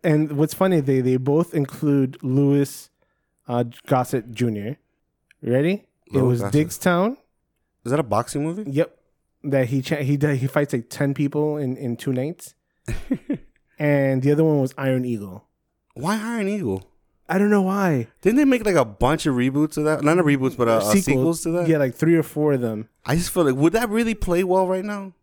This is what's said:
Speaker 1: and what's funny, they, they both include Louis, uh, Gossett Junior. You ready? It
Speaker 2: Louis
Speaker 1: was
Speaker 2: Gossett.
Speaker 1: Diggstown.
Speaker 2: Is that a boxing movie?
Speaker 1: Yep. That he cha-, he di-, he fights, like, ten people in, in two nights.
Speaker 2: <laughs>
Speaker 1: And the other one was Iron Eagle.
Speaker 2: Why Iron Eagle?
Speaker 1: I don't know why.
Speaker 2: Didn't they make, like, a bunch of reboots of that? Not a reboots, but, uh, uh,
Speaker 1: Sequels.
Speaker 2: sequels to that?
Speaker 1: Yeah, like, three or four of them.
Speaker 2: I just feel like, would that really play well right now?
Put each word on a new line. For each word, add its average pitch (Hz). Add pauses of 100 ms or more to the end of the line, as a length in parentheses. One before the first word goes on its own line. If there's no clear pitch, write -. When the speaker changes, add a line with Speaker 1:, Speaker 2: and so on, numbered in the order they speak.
Speaker 1:
and 151
what's 156
funny, 185
they, 135
they 127
both 143
include 139
Louis, 139 (600)
uh, 120 (220)
Gossett 123
Junior. 110 (640)
You 120
ready? 165 (220)
It -
Speaker 2:
Louis 127
Speaker 1:
was 120
Speaker 2:
Gossett. 101 (160)
Speaker 1:
Diggstown. 190 (680)
Speaker 2:
Is 117
that 147
a 143
boxing 117
movie? 180
Speaker 1:
Yep. 143 (480)
That 135
he 131
cha-, 160
he 143
di-, 143
he 131
fights, 147
like, 120
ten 139
people 147
in, 131
in 120
two -
nights. 135 (320)
Speaker 2:
<laughs> - (840)
Speaker 1:
And 139
the 143
other 156
one 151
was 131
Iron 131
Eagle. 101 (500)
Speaker 2:
Why 175
Iron 220
Eagle? 127 (380)
Speaker 1:
I 185
don't 208
know 202
why. 185 (160)
Speaker 2:
Didn't 226
they 302
make, 247
like, 196
a 135
bunch 123
of 139
reboots 135
of 151
that? 151
Not 160
a 180
reboots, 135
but, 120
uh, 113
uh, -
Speaker 1:
Sequels. 180
Speaker 2:
sequels 147
to 165
that? 175
Speaker 1:
Yeah, 160
like, 131
three 165
or 160
four 151
of 127
them. 110 (160)
Speaker 2:
I 147
just 175
feel 180
like, 131
would 160
that 226
really 226
play 180
well 185
right 185
now? 196 (100)